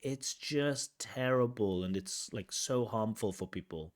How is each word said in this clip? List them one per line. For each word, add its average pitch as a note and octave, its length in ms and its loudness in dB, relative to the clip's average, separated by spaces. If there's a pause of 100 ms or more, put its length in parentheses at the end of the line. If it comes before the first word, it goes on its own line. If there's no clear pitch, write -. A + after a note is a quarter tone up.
It's C3+ 320 -4
just C#3+ 640 0
terrible, B2 840 2
and F#2 140 0
it's, - 360 -4
like, G2 200 -8
so B2+ 320 2
harmful A2 480 0
for F2+ 160 -4
people. E2 480 -8